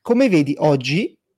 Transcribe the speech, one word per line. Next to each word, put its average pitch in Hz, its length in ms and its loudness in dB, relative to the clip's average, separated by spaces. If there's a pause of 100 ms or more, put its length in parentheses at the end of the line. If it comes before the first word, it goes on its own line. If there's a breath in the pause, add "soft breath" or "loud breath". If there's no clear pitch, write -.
Come 240 280 0
vedi, 147 280 0
oggi 147 580 -2 (220)